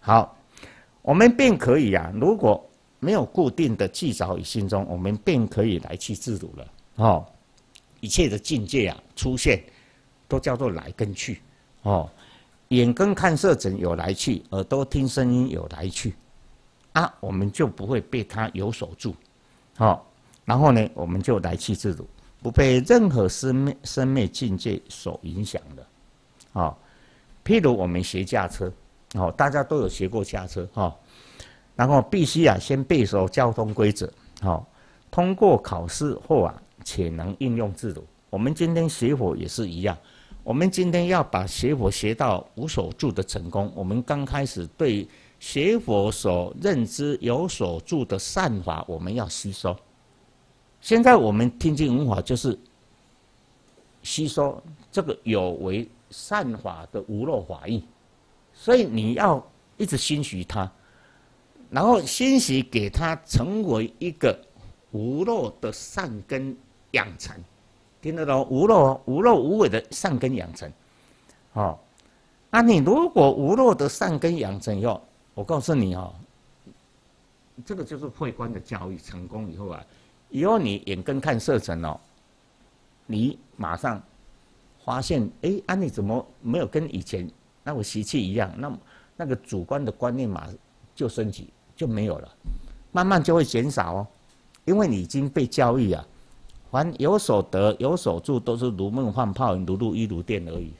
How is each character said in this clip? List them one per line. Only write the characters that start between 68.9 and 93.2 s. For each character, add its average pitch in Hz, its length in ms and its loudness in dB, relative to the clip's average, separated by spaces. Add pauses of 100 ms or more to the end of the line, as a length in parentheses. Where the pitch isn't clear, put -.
无 143 160 0
漏 233 200 6
无 165 140 0
为 196 140 4
的 110 200 -2
善 156 280 -4
根 131 160 -2
养 87 200 -8
成， 78 160 -14 (840)
哦。 98 240 -2 (720)
啊， 226 100 4
你 233 160 8
如 220 320 4
果 143 240 6
无 147 240 2
漏 247 180 6
的 139 140 0
善 175 300 -2
根 170 180 0
养 101 240 -4
成 104 180 -4
以 104 60 -4
后， 113 180 -2 (300)
我 101 100 -10
告 151 160 -2
诉 156 160 -2
你 98 200 2
哦， 90 200 -10 (1500)
这 208 100 -8
个 175 80 -8
就 147 160 -10
是 143 80 -10
慧 131 240 -6
观 117 220 -8
的 98 80 -10
教 92 300 -10
育 90 80 -10
成 90 280 -14
功 107 240 -10
以 80 60 -14
后 98 120 -10
啊， 85 160 -14 (460)
以 143 140 -2
后 220 120 4
你 107 300 0
眼 92 160 -6
根 135 180 -4
看 120 200 0
色 123 180 0
尘 82 260 -6
哦， 76 140 -8 (1080)
你 113 300 -2 (200)
马 85 200 -6
上 113 240 -4 (840)
发 127 180 -4
现， 127 260 0 (140)
哎， 190 240 -2
啊， 180 80 -4
你 190 140 -2
怎 101 160 -4
么 113 200 -2 (160)
没 117 180 -2
有 123 80 -2
跟 151 280 -4
以 90 80 -6
前 90 260 -8 (360)
那 147 100 -6
个 120 80 -4
习 107 220 -6
气 120 200 -2
一 95 100 -4
样？ 104 220 -2
那， 139 220 -10 (380)
那 170 100 -8
个 131 80 -2
主 92 300 -6
观 143 200 -4
的 143 60 -4
观 123 260 -4
念 127 120 -2
嘛， 80 180 -6 (480)
就 123 140 -4
升 113 240 -4
级， - 160 -14 (260)
就 156 140 -4
没 107 160 -2
有 98 140 -2
了， - 140 -18 (600)
慢 180 120 0
慢 190 160 4